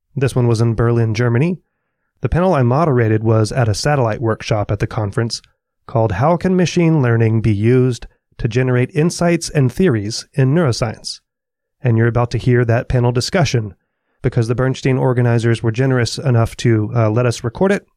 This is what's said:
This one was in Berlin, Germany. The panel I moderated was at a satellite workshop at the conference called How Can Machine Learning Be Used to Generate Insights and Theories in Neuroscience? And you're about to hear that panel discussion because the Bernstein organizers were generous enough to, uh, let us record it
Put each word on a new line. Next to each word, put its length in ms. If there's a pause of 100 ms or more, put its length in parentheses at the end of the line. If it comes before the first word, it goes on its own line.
(180)
This 180
one 140
was 100
in 160
Berlin, 380
Germany. 460 (600)
The 80
panel 260
I 100
moderated 600
was 300
at 160
a 40
satellite 460
workshop 500
at 100
the 60
conference 560 (440)
called 260
How 240
Can 220
Machine 440
Learning 380
Be 160
Used 500 (320)
to 120
Generate 440
Insights 560
and 220
Theories 600
in 200
Neuroscience? 680 (580)
And 180
you're 100
about 240
to 60
hear 280
that 240
panel 240
discussion 640 (460)
because 260
the 80
Bernstein 420
organizers 640
were 100
generous 460
enough 400
to, 380
uh, 160
let 160
us 160
record 280
it 140 (120)